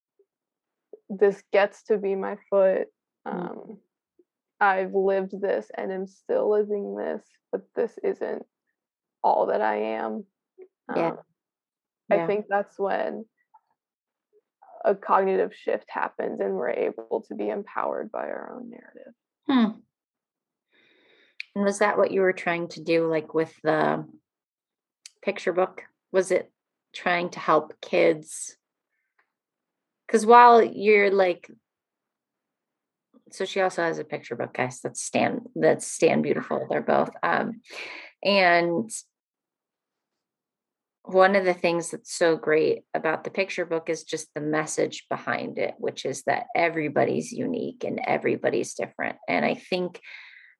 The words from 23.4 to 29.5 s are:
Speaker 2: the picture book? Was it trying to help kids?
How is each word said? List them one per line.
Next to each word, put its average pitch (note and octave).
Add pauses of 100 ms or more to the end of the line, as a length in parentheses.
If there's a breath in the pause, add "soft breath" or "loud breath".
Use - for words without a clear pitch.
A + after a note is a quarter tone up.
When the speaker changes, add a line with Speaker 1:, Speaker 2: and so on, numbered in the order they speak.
Speaker 2:
the D#3 (1160)
picture G3
book? F3+ (260)
Was F#3
it - (400)
trying F3
to -
help -
kids? E3+ (1500)